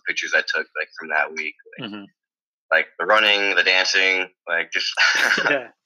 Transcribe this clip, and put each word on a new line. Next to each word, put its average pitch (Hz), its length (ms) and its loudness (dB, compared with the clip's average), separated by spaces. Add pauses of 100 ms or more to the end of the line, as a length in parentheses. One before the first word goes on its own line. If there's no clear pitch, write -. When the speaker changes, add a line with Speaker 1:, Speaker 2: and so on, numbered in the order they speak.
Speaker 1:
pictures 82 260 -4
I 80 100 2
took, 80 240 -4 (120)
like, 78 100 -6 (100)
from 80 100 -12
that 76 240 -2
week. 78 220 -8 (260)
Like, 113 100 -10
Speaker 2:
Mm-hmm. 104 140 -14 (680)
Speaker 1:
like, 80 140 2 (140)
the 82 60 -4
running, 101 500 4
the 90 80 4
dancing, 95 640 2 (200)
like, 85 240 -2
just - 220 -4 (220)
<laughs> - 280 0
Speaker 2:
<laughs> - 60 2
Yeah, 131 180 -2 (180)